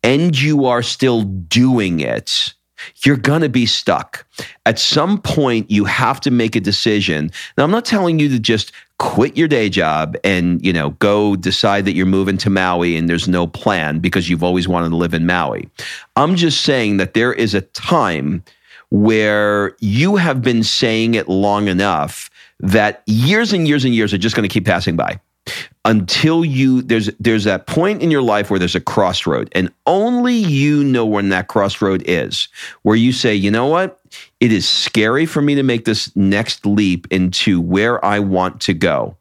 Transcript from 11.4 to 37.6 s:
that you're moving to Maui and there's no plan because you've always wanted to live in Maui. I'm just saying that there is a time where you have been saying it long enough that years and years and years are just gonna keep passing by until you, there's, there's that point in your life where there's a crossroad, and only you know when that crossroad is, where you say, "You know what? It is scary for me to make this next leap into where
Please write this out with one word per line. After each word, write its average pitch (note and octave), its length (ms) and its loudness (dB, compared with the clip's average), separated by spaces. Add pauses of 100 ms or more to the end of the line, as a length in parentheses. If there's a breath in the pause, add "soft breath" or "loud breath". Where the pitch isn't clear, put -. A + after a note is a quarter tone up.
that G2 100 0
you're F#2 120 2
moving F#2+ 300 0
to G2+ 120 0
Maui F2+ 480 0
and E2+ 120 0
there's E2+ 180 -2
no F2+ 200 0
plan E2 520 -2
because F2 300 -2
you've F2 140 -2
always F2+ 240 0
wanted F2 220 0
to E2 60 -2
live E2+ 180 0
in E2 120 -2
Maui. D2 420 -2 (480 loud breath)
I'm D#3+ 200 2
just E3+ 260 0
saying A2+ 360 0
that F#2 180 -2
there A#2 180 2
is G#2 200 -2
a F#2+ 80 0
time F2 840 -2 (460 soft breath)
where G#2 920 2
you C#3 380 2
have D3+ 240 0
been A#2 220 2
saying A2+ 520 0
it G#2 140 -2
long G2+ 380 0
enough F2+ 640 -2 (300 soft breath)
that G#2 480 0
years E3 460 2
and E3+ 140 2
years C#3+ 180 2
and B2 100 2
years G#2 180 0
are G2+ 60 0
just A3 160 -2
gonna G#2 120 0
keep F#2 180 -2
passing F2 300 0
by G1+ 240 -4 (680 loud breath)
until C3 600 2
you, C3 380 2
there's, A2 260 0 (100)
there's A2 260 0
that F#2+ 200 -2
point F#3+ 380 -2
in E3 80 2
your C#3+ 100 2
life G#2 300 0
where G2 80 0
there's F2+ 160 -2
a F2+ 60 0
crossroad, F2+ 720 -2
and F#2 200 0 (140)
only A#3+ 480 2
you D3 480 2
know B2+ 220 2
when G2+ 240 0
that F#2 180 -2
crossroad G2 580 0
is, D#2+ 420 -2 (360 loud breath)
where G#2+ 120 4
you A#2 160 4
say, A#2+ 220 0
"You G2+ 160 0
know A#2 160 0
what? F3+ 340 -2 (400 loud breath)
It A#2+ 120 4
is G2+ 180 0
scary A#2 560 0
for D#3 160 -2
me C#3+ 140 2
to C#3 80 0
make A#2 220 0
this - 300 -2
next G2+ 520 0
leap G2+ 420 0
into F#2 500 0
where G2 460 0